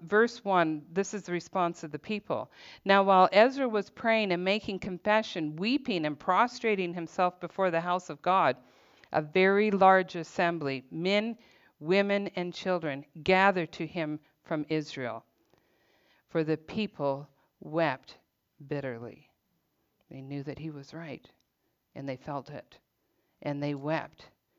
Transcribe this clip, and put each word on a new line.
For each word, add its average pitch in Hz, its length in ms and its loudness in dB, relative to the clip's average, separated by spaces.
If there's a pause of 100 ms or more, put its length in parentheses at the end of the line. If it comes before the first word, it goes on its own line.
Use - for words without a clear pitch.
verse 214 420 0
one, 160 480 2
this 190 200 -4
is 196 120 -8
the 175 80 -8
response 175 500 -4
of 156 80 -10
the 147 80 -8
people. 160 520 -6 (340)
"Now, 196 180 6
while 190 300 8
Ezra 262 360 6
was 214 220 -2
praying 220 400 0
and 175 140 0
making 196 340 -2
confession, 180 800 -2
weeping 208 500 -2
and 147 120 -4
prostrating 190 760 0
himself 180 460 -2
before 180 320 -2
the 165 80 0
house 180 280 -4
of 147 140 -12
God, 175 340 2 (560)
a - 80 2
very 190 520 4
large 190 420 6
assembly, 160 800 -2
men, 202 440 -2 (420)
women, 196 580 0
and 175 180 -6
children, 160 500 -4 (180)
gathered 185 480 2
to - 160 -8
him 151 320 -6 (260)
from 156 240 -4
Israel. 135 560 -6 (1040)
For 165 140 0
the 156 140 -2
people 147 720 -4 (320)
wept 151 560 -4 (500)
bitterly." 131 640 -10 (760)
They 135 140 -16
knew 139 220 -10
that 143 140 -10
he 156 120 -10
was 143 240 -16
right, 160 340 -14 (640)
and 139 140 -12
they 131 80 -6
felt 143 320 -10
it, - 300 -16 (640)
and 143 200 -6
they 147 120 -4
wept. 147 560 -8 (280)